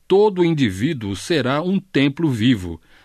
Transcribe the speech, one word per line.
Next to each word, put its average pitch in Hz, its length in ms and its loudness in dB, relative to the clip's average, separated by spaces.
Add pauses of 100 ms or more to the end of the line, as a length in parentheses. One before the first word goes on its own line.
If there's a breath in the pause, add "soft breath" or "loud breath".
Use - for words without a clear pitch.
todo 190 360 4
indivíduo 120 680 -2
será 143 480 -2
um 190 160 -2
templo 147 500 0
vivo. 104 520 0 (240 soft breath)